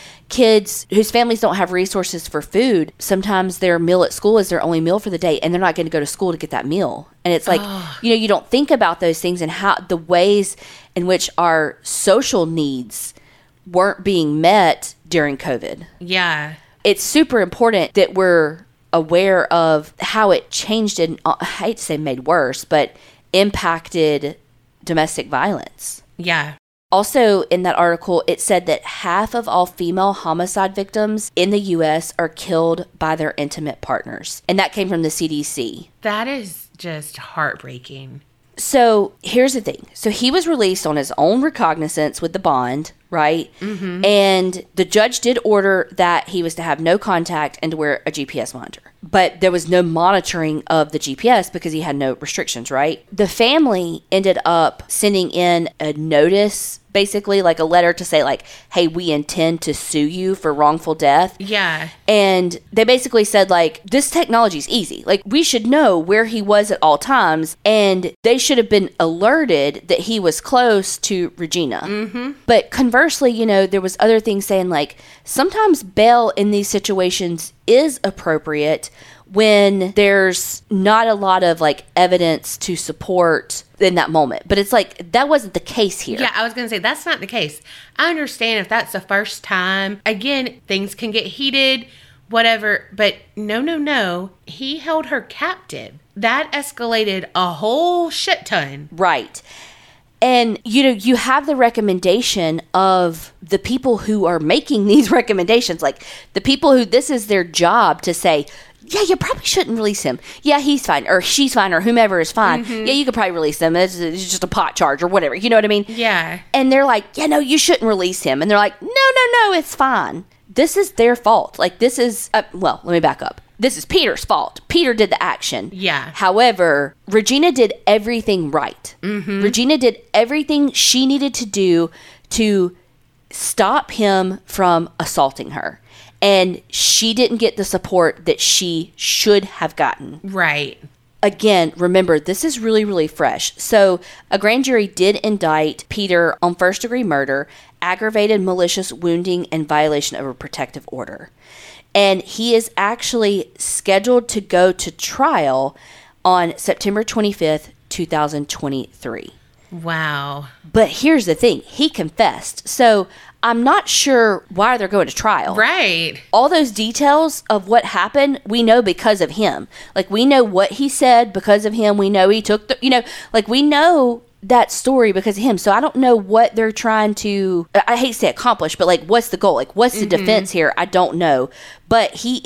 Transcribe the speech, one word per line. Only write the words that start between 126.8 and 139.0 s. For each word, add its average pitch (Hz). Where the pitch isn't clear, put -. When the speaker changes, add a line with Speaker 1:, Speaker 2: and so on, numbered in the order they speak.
Speaker 1:
Regina 247
did 269
everything 208
right. -
Speaker 2:
Mm-hmm. 196
Speaker 1:
Regina 247
did 247
everything 285
she -
needed 269
to 247
do 185
to 196
stop -
him 190
from 170
assaulting -
her. -
And 185
she -
didn't 240
get 220
the 196
support 180
that -
she 170
should -